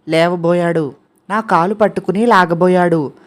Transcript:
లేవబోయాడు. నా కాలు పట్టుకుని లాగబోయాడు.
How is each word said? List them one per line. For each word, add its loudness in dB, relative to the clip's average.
లేవబోయాడు. 0
నా -2
కాలు 0
పట్టుకుని -2
లాగబోయాడు. 2